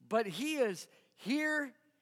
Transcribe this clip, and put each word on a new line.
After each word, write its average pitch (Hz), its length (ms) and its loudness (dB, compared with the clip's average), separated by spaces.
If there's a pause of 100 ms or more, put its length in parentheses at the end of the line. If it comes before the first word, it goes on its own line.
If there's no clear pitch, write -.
But 220 180 2
he 220 300 -4
is 220 320 0 (300)
here, 294 540 0 (300)